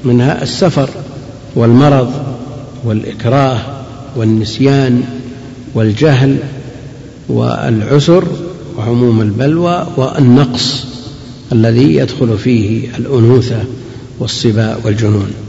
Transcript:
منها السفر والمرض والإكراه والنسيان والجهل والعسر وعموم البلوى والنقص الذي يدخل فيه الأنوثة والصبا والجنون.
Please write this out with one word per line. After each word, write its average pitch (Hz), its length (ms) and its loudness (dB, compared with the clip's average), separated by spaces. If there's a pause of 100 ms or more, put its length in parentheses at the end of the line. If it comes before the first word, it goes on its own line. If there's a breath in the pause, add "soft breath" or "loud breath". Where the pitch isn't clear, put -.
منها 123 400 2
السفر 135 460 0 (640)
والمرض 127 560 6 (720)
والإكراه 117 760 0 (560)
والنسيان 123 880 2 (720)
والجهل 131 640 2 (920)
والعسر 123 960 2 (540)
وعموم 117 440 2
البلوى 160 680 0 (100)
والنقص 131 880 2 (680)
الذي 120 440 4
يدخل 123 420 0
فيه 110 440 0 (160)
الأنوثة 117 680 2 (560 loud breath)
والصبا 113 640 0
والجنون. 104 480 0 (180)